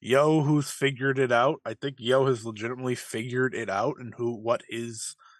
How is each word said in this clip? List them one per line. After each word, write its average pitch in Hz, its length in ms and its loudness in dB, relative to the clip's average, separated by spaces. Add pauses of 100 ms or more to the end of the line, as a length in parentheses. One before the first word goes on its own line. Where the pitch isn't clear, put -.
Yo, 147 400 4
who's 143 300 2
figured 135 480 0
it 127 120 2
out. 127 340 4
I 113 100 -6
think 139 240 -8
Yo 127 260 4
has 120 200 2
legitimately 120 500 -6
figured 123 600 -2
it 110 140 -4
out 107 300 0
and 113 180 -12
who, 117 180 -4
what 110 340 -2
his 117 460 -10 (240)